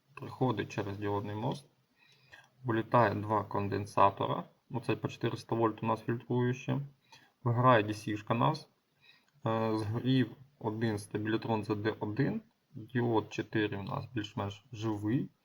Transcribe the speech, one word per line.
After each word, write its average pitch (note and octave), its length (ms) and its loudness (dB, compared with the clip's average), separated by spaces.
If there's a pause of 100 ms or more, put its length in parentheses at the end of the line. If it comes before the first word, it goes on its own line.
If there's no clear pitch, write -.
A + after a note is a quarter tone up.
(140)
приходить A2 580 -2
через G2+ 260 -4
діодний G2+ 380 -2
мост, B2+ 300 -4 (960)
вилітає A2+ 520 4
два G#2 280 0
конденсатора, G2+ 1000 0 (280)
оце B2+ 240 0
по - 120 -4
чотириста - 480 -4
вольт A2+ 280 0
у - 20 -2
нас A2 160 -2
фільтруюче, B2 760 0 (640)
виграє A#2+ 400 6
D G#2 40 -4
C-шка G#2 460 -4
нас, C3+ 340 0 (800)
е, A2+ 320 2
згорів A#2 580 2 (240)
один A2 380 0
стабілітрон G#2+ 640 -2
Z G#2+ 120 0
D G#2 240 -2
один, C#3+ 420 -2 (320)
діод A2+ 600 0
чотири G#2 440 0
у G2 60 -6
нас G2+ 300 -4
більш-менш G#2 580 -6
живий, G#2+ 580 -2 (140)